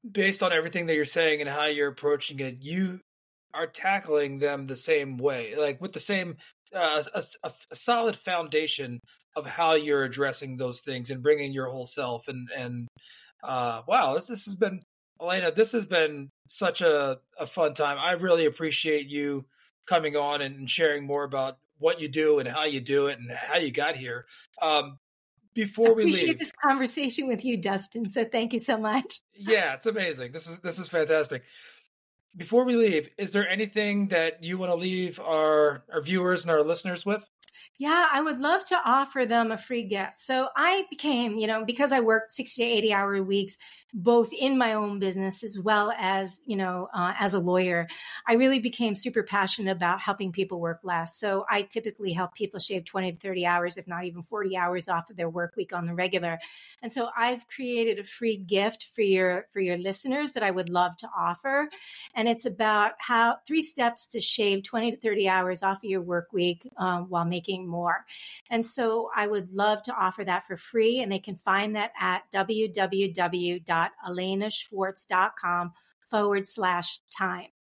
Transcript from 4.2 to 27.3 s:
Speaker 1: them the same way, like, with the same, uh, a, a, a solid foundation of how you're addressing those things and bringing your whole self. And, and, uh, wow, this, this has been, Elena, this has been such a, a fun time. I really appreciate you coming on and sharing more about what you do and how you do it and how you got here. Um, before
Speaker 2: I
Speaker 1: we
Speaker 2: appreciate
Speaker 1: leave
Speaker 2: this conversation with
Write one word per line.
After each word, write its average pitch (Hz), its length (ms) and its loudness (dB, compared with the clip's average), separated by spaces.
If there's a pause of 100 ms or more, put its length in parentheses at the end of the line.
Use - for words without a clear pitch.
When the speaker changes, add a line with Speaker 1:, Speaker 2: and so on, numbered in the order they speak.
Speaker 1:
them 143 280 -2
the 135 100 -8
same 139 420 0
way, 123 380 -2
like, 143 220 0
with 190 140 -8
the - 80 -8
same, 180 380 -4 (360)
uh, 156 280 2 (120)
a, 170 80 -2 (220)
a, 170 80 -8 (180)
a - 60 -16
solid 233 400 0
foundation 151 800 -2 (360)
of 143 120 -6
how 160 260 2
you're 147 320 4
addressing 131 540 -4
those 123 220 -6
things 127 280 -8
and 127 140 -8
bringing 143 320 2
your 131 160 -4
whole 127 160 -8
self. 123 420 -6
And, 127 260 -12
and, 120 320 -8 (560)
uh, 120 460 -4
wow, 185 260 4
this, 170 120 -2
this 220 180 -10
has 196 100 -10
been, 185 280 -2 (400)
Elena, 180 280 0
this 214 220 2
has 226 140 -2
been 151 420 0 (220)
such - 320 -2
a, 143 360 4 (200)
a 147 80 -6
fun 151 260 0
time. 143 260 0
I 170 140 2
really 170 320 4
appreciate 147 640 0
you 143 380 -4 (400)
coming 156 300 2
on 143 260 0
and 135 260 -8
sharing 147 380 2
more 143 180 -2
about 135 320 -4 (220)
what 165 200 2
you 151 100 -6
do 151 320 4
and 123 80 -4
how 151 160 -2
you 139 160 -2
do 139 260 2
it 135 120 -2
and 120 120 -14
how 123 260 -4
you 160 140 2
got 143 260 -2
here. 123 300 -10 (340)
Um, 147 380 2 (560)
before 220 340 4
Speaker 2:
I 226 40 10
Speaker 1:
we 220 100 6
Speaker 2:
appreciate 294 260 4
Speaker 1:
leave 320 100 0
Speaker 2:
this - 140 -6
conversation 269 760 0
with 233 160 -2